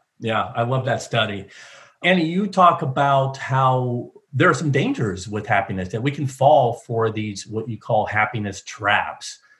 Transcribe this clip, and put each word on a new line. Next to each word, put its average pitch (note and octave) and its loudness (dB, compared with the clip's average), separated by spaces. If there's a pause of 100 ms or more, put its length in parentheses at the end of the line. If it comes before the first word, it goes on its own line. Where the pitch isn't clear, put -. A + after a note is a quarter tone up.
(200)
yeah. A2 -2
I A#2+ 0
love B2 -2
that A#2 -2
study. G#2 -2 (560)
Annie, F3 4
you F3+ 0
talk F3 4
about C3+ 2
how B2+ 0 (220)
there D#3 4
are D#3 6
some C#3+ -2
dangers C3 -2
with G#2 -6
happiness, G2 -2
that A2+ -6
we C#3+ -2
can C#3 -4
fall C3+ 4
for A2+ -2
these, G#2 -8
what A2 -6
you G#2+ -8
call G#2+ 0
happiness G#2 -2
traps. G2 -4 (200)